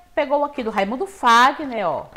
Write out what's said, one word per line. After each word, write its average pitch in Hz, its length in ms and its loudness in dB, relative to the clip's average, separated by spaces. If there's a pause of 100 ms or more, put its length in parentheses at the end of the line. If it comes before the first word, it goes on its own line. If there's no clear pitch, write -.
(140)
pegou 285 320 0
aqui 294 160 -8
do 220 80 -6
Raimundo 214 380 -4
Fagner, 240 840 2
ó. 131 160 -6 (120)